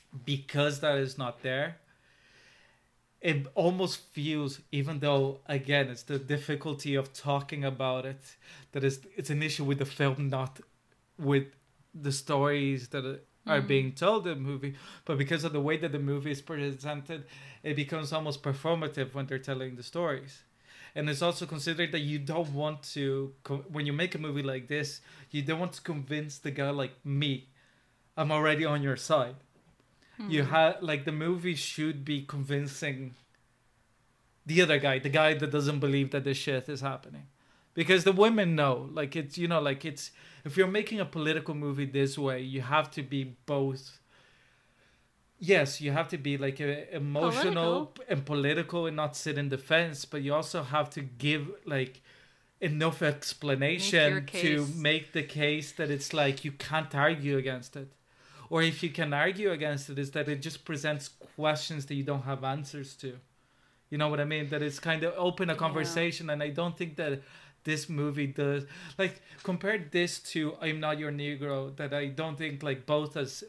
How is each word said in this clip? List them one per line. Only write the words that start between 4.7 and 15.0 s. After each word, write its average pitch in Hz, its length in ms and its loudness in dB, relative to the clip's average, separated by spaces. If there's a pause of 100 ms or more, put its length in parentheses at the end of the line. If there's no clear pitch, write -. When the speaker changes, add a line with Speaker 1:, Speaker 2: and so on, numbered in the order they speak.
Speaker 1:
even 143 280 -2
though, 139 480 4
again, 139 420 2
it's 120 140 -12
the 143 160 -2
difficulty 143 760 -2
of 135 180 0
talking 143 500 -2
about 131 420 -2
it, 135 300 -12 (380)
that 139 100 0
is, 135 160 2 (160)
it's 135 140 -6
an 147 120 0
issue 151 220 0
with 139 160 2
the 139 60 0
film, 139 440 0
not 131 300 -2 (580)
with 139 280 4 (500)
the 143 160 -2
stories 139 800 2
that 131 160 -4 (400)
are 147 160 4
Speaker 2:
Mm. 127 60 -2
Speaker 1:
being 135 260 4
told 190 340 4
in 165 80 0
the 139 40 -4
movie, 139 360 -4 (300)